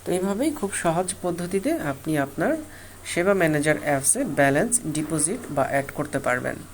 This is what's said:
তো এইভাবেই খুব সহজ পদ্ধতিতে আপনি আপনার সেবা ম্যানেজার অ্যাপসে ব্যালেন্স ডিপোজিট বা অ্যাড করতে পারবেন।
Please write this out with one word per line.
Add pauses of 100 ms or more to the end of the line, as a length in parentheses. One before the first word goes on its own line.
তো
এইভাবেই
খুব
সহজ
পদ্ধতিতে (220)
আপনি
আপনার (480)
সেবা
ম্যানেজার
অ্যাপসে
ব্যালেন্স (140)
ডিপোজিট (100)
বা
অ্যাড (100)
করতে
পারবেন। (180)